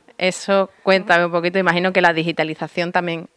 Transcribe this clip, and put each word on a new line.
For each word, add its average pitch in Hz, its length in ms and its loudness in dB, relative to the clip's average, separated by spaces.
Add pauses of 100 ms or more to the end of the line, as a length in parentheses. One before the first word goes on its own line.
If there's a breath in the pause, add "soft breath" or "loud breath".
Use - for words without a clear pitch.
(180)
Eso, 190 520 0 (140)
cuéntame 190 420 2
un 170 60 -4
poquito, 175 260 -2
imagino 180 340 2
que 185 100 2
la 170 120 4
digitalización 160 800 -4
también 175 460 -4